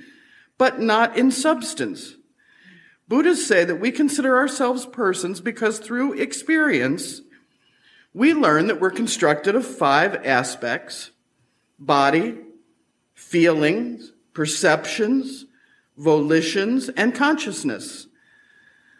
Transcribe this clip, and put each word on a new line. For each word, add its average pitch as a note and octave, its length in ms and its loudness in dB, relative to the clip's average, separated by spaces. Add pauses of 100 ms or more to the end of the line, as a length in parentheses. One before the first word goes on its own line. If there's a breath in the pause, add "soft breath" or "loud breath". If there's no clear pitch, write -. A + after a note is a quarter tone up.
(580 loud breath)
but B3+ 220 2
not A3+ 380 0
in B3+ 140 4
substance. A#3 840 -4 (920 soft breath)
Buddhists D#4 360 2
say F3 200 4
that E3+ 160 -2
we A#3+ 100 0
consider C4+ 460 2
ourselves B3+ 480 0
persons F#3 560 -4
because A3 380 -4
through B3 340 -4
experience, B3+ 1080 -2 (920 soft breath)
we C4+ 200 2
learn F3 340 4
that F#3 120 -2
we're F#3 100 2
constructed F3+ 640 0
of B3+ 140 0
five E3 580 0
aspects: - 840 -4 (680)
body, D3 600 2 (760)
feelings, E3+ 1000 0 (200)
perceptions, F#3+ 1120 -2 (520 soft breath)
volitions, D#3+ 920 2
and A#3 240 0
consciousness. C4 920 -4 (920 soft breath)